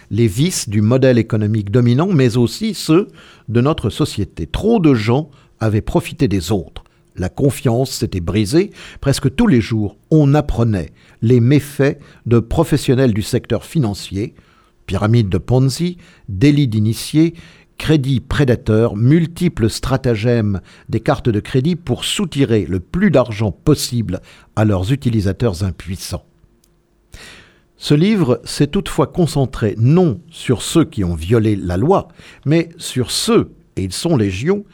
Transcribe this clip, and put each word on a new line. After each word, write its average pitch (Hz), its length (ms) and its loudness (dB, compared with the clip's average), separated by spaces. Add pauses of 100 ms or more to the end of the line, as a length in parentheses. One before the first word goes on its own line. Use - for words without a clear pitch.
(100)
les 117 160 2
vices 127 420 -2
du 104 120 0
modèle 123 380 4
économique 107 520 -2
dominant, 123 360 2
mais 131 300 2
aussi 127 360 -2
ceux 165 360 2 (400)
de 107 120 2
notre 135 300 0
société. - 560 -6
Trop 226 320 0
de 156 160 4
gens 117 340 0 (320)
avaient 107 220 0
profité - 460 -2
des 95 220 -2
autres. - 340 -4 (320)
La 90 120 -4
confiance 131 640 0
s'était 101 300 -4
brisée. 107 500 0 (300)
Presque 139 340 0
tous 240 140 2
les 131 120 4
jours, 104 380 -4 (120)
on 147 240 4
apprenait 117 580 0 (280)
les 120 200 4
méfaits 139 580 2 (280)
de 117 120 4
professionnels 131 720 0
du 101 100 -2
secteur - 420 -4
financier, 104 680 -4 (520)
pyramide 104 420 2
de 90 100 -2
Ponzi, 131 600 0 (300)
délit 143 400 2
d'initié, 113 680 0 (440)
crédit 139 420 0
prédateur, 117 720 0
multiples 147 720 0
stratagèmes 113 920 -2 (280)
des 110 120 -2
cartes - 280 -2
de 104 120 0
crédit 139 340 -2
pour 127 300 -6
soutirer 135 600 0
le 85 140 -4
plus 180 320 0
d'argent 113 400 0
possible 110 720 -2 (340)
à 107 100 2
leurs 101 280 0
utilisateurs 107 720 -2
impuissants. - 600 -8 (1500)
Ce - 180 0
livre 165 500 2
s'est - 240 -2
toutefois 170 400 -2
concentré 135 720 -2
non 139 420 2 (100)
sur - 320 -4
ceux 160 220 2
qui - 180 -4
ont 85 140 -2
violé 107 400 0
la 87 200 -4
loi, 151 300 0 (400)
mais 165 300 2
sur - 340 -6
ceux, 208 400 0 (240)
et - 80 -6
ils 95 100 -6
sont 170 240 -2
légion, 120 580 -2